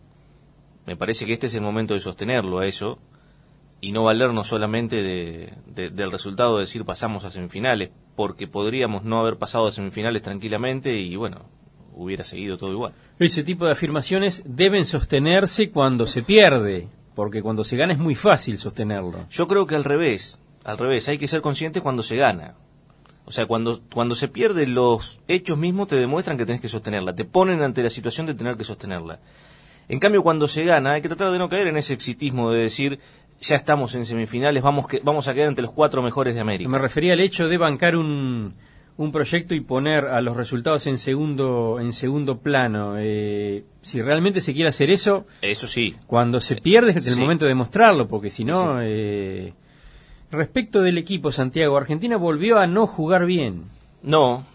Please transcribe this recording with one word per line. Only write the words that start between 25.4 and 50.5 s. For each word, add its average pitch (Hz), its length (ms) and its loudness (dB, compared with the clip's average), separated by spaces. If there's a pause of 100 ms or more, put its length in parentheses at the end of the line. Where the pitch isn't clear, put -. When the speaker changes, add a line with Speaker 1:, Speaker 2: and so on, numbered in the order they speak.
Speaker 1:
mismos 180 320 -2
te 143 80 2
demuestran 147 400 0
que 117 80 -2
tenés 117 160 -4
que 110 80 -8
sostenerla, 104 460 -4
te 104 100 -6
ponen 185 360 2
ante 131 220 0
la 117 60 2
situación 120 380 -6
de 151 60 -4
tener 117 240 -6
que 107 60 -8
sostenerla. 90 560 -10 (720)
En 135 100 -2
cambio, 202 240 4
cuando 156 240 2
se 156 160 -2
gana, 147 300 4
hay 151 80 0
que 160 80 -4
tratar 180 220 -2
de 180 80 0
no 180 100 -2
caer 190 180 0
en 156 100 0
ese 143 160 -2
exitismo 123 580 -2
de 117 120 4
decir, 135 360 -2 (420)
"Ya 156 160 0
estamos 135 380 0
en 120 100 -4
semifinales, 120 580 0
vamos 143 240 2
que, 131 160 -2
vamos 143 240 0
a 135 80 -2
quedar 147 140 2
entre 135 120 -2
los 117 120 -4
cuatro 147 280 2
mejores 123 320 0
de 117 80 -4
América". 104 280 -2
Speaker 2:
Me 131 100 0
refería 151 340 2
al 170 60 2
hecho 175 300 0
de 175 80 0
bancar 165 400 2
un, 131 560 -2 (420)
un 151 160 -4
proyecto 170 440 -2
y 156 40 0
poner 139 460 0
a 123 160 0
los 120 160 -2
resultados 127 500 -2
en 135 100 0
segundo, 131 840 0
en 117 100 -2
segundo 131 480 -2
plano. 110 580 0
Eh, 104 680 -2 (160)
si 123 200 -6
realmente 165 380 2
se 147 140 -4
quiere 156 160 2
hacer 143 200 2
eso, 196 380 2 (140)
Speaker 1:
Eso 104 260 -2
sí. 113 280 -2 (120)
Speaker 2:
cuando 120 320 2
se 120 160 -2
pierde 220 360 6
es 156 160 0
el 123 80 2
Speaker 1:
Sí. 123 40 0
Speaker 2:
momento 151 260 2
de 135 100 4
mostrarlo, 147 520 4
porque 104 220 -4
si 110 160 -6
no, 156 340 0
Speaker 1:
Sí, 117 60 -2
sí. 110 40 -2
Speaker 2:
eh, 101 640 -4 (800)
respecto 165 500 0